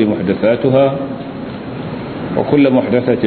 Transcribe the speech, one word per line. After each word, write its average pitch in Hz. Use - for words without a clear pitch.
محدثاتها، 113
وكل 143
محدثة 123